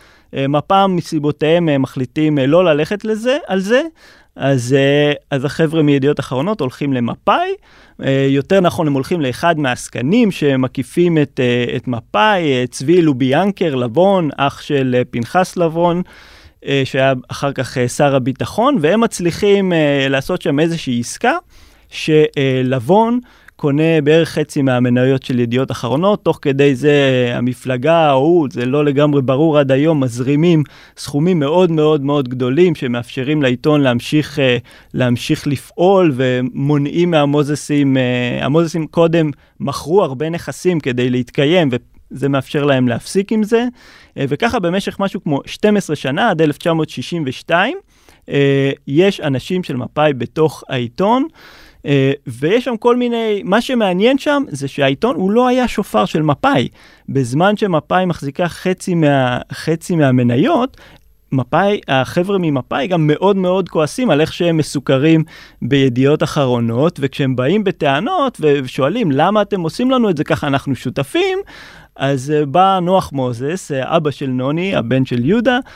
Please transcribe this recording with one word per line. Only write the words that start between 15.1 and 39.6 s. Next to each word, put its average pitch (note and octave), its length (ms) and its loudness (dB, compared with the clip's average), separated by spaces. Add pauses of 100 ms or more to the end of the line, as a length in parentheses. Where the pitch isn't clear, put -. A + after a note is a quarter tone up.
לבון, E3+ 440 0 (640)
אה, C#3 200 -2
שהיה C3+ 280 0 (140)
אחר - 240 -6
כך, C3 260 -8
אה, B2 100 0
שר C#3 280 0
הביטחון, C#3 680 0
והם F3+ 200 2
מצליחים, G3 720 0
אה, C#3+ 360 2
לעשות C3+ 320 -2
שם C#3+ 180 0
איזושהי D#3+ 400 -2
עסקה, A#3+ 380 -2 (520)
שלבון D3 1300 2 (420)
קונה D#3 420 2
בערך D#3 260 4
חצי D3+ 320 -4
מהמניות B2+ 600 2
של B2 160 -2
ידיעות A#2+ 320 0
אחרונות, D3+ 520 -2
תוך D#3+ 180 0
כדי C#3 340 2
זה, C#3+ 140 0
אה, C3 480 2
המפלגה B2+ 580 -2
ההוא, D#3 560 4
זה B2 140 -4
לא C#3+ 200 0
לגמרי C#3+ 360 2
ברור C#3+ 360 2
עד C#3 140 4
היום, C#3+ 320 2
מזרימים C#3+ 600 2 (340)
סכומים D#3+ 420 0
מאוד E3 320 2
מאוד D#3 320 2
מאוד C#3 260 0
גדולים, C3 460 0
שמאפשרים B2+ 640 -4
לעיתון C#3+ 400 2
להמשיך, C#3 580 0
אה, B2+ 180 2 (360)
להמשיך B2+ 540 -2
לפעול, F3 680 2
ומונעים C#3 960 0
מהמוזסים, C#3+ 840 0
אה, B2 480 -2
המוזסים D#3 420 0
קודם E3 440 2 (280)
מכרו D3+ 440 -2